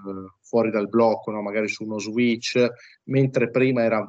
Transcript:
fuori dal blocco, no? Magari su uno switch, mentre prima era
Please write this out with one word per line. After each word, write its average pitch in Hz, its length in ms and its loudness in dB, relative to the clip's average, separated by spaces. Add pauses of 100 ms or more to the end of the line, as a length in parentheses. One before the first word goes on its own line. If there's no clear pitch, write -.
(420)
fuori 113 300 0
dal 104 180 -2
blocco, 113 420 2
no? 107 100 -6
Magari 104 260 -2
su - 160 -8
uno 107 160 -6
switch, 117 680 0 (360)
mentre 131 460 2
prima 127 340 2
era 110 260 0